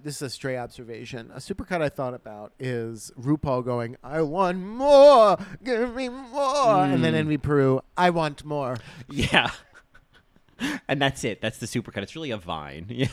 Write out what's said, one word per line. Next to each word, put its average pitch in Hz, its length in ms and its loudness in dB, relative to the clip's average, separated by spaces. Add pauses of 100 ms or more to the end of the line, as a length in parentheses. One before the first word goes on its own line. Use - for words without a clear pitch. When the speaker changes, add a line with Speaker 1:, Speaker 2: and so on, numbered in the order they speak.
Speaker 1:
this 143 140 -10
is - 60 -10
a 135 80 -6
stray 131 260 -6
observation. 117 800 -12
A - 40 -14
supercut 185 440 -6
I 143 80 -2
thought 127 240 -6
about 107 440 -16
is 117 520 -8 (100)
RuPaul 135 440 -4
going, 120 380 -4
"I 147 200 -6
want 180 360 0
more, 247 800 8 (260)
give 233 320 -2
me 262 140 -4
more." 254 760 2
And 139 200 2
then 160 100 2
Speaker 2:
Mm. 160 40 2
Speaker 1:
Envy 151 200 0
Peru, 135 420 2 (160)
"I 180 140 4
want 156 340 -4
more." 139 320 -6 (340)
Speaker 2:
Yeah. 139 460 0
<laughs> - 40 -20 (1300)
And 139 160 -2
that's 135 220 -2
it. 107 160 -6
That's 110 180 -6
the 120 80 -8
supercut. 107 360 -6
It's - 120 -12
really 160 160 -8
a 110 60 -4
vine. 80 500 -10
<laughs> 107 40 -16
Yeah, 123 220 -2